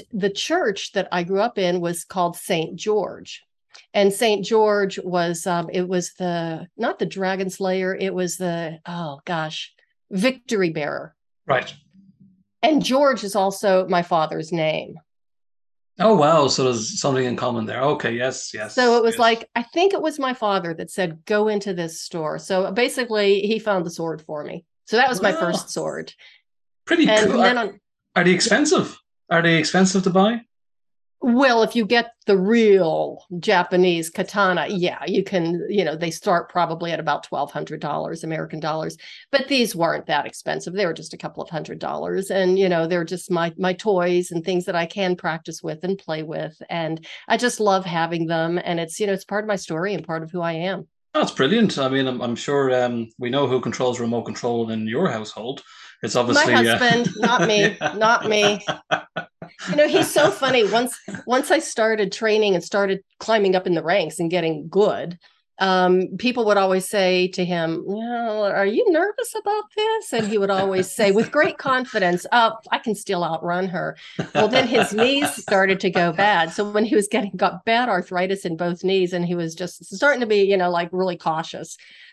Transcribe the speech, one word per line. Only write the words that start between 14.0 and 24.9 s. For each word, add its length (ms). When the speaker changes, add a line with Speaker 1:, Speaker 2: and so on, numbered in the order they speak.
Speaker 1:
father's 480
name. 480
Speaker 2:
Oh, 160
wow. 320
So 160
there's 360
something 260
in 100
common 320
there. 160
Okay. 300
Yes. 420
Yes. 180
Speaker 1:
So 240
it 60
was 120
Speaker 2:
Yes. 40
Speaker 1:
like, 360
I 60
think 320
it 80
was 160
my 160
father 400
that 160
said, 360
"Go 220
into 280
this 260
store." 380
So 320
basically, 720
he 180
found 260
the 60
sword 320
for 200
me. 220
So 120